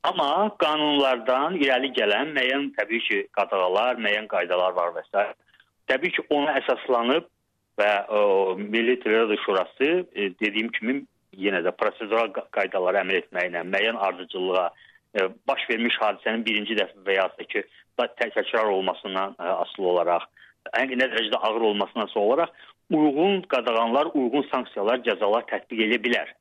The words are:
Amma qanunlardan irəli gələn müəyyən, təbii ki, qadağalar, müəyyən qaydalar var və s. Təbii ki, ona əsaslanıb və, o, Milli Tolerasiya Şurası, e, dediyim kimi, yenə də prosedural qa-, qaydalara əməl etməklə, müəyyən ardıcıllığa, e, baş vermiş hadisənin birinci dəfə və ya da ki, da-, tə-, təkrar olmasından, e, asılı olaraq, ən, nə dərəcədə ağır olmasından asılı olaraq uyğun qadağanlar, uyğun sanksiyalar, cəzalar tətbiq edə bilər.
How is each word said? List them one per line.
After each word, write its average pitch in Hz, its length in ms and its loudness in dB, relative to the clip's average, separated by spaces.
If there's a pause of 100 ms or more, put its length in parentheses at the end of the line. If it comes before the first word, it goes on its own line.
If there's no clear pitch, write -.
Amma 156 260 0 (320)
qanunlardan 143 960 2
irəli 135 340 2
gələn 110 420 0
müəyyən, 135 420 0
təbii 110 260 -2
ki, 104 160 -2 (180)
qadağalar, 101 640 0
müəyyən 104 320 -2
qaydalar 90 460 0
var 87 180 0
və 80 100 -8
s. 101 200 0 (640)
Təbii 143 280 -2
ki, - 140 -4
ona 147 320 0
əsaslanıb 127 640 0 (500)
və, 104 140 4 (140)
o, 104 160 2 (360)
Milli 113 420 0
Tolerasiya 110 440 2
Şurası, 104 480 0 (220)
e, 101 160 -2 (100)
dediyim 110 320 -2
kimi, 127 300 -4 (320)
yenə 95 320 -2
də 90 100 0
prosedural 110 580 -2
qa-, - 220 -8
qaydalara 95 480 0
əməl 92 180 0
etməklə, 87 460 -6
müəyyən 104 400 -2
ardıcıllığa, 92 600 -2 (500)
e, 95 100 2 (200)
baş 135 220 -4
vermiş 117 320 -2
hadisənin 110 440 -2
birinci 104 340 -2
dəfə 95 260 -4
və 95 140 2
ya 95 160 2
da - 100 -12
ki, - 200 -6 (320)
da-, 123 180 -2
tə-, 117 220 -2
təkrar 110 340 0
olmasından, 95 680 -2
e, 87 160 -2 (120)
asılı 90 260 -2
olaraq, 87 340 2 (460)
ən, 127 260 -2
nə 127 140 0
dərəcədə 113 380 -2
ağır 113 200 2
olmasından 104 400 -2
asılı 104 140 0
olaraq 143 420 0 (240)
uyğun 160 520 4
qadağanlar, 117 720 2
uyğun 135 380 2
sanksiyalar, 120 520 -2
cəzalar 107 480 2
tətbiq 110 360 -4
edə 117 160 0
bilər. 113 380 -2